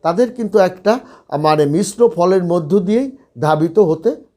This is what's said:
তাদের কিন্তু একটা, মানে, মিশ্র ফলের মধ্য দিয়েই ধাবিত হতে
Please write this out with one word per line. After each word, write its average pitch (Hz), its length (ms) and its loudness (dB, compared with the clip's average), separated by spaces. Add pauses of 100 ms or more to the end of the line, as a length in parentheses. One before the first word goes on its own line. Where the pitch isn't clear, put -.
তাদের 190 300 0
কিন্তু 214 280 -2
একটা, 196 400 0 (400)
মানে, 151 260 2
মিশ্র 202 440 0
ফলের 185 340 0
মধ্য 175 360 0
দিয়েই 233 380 -2 (240)
ধাবিত 156 380 0
হতে 180 360 0 (220)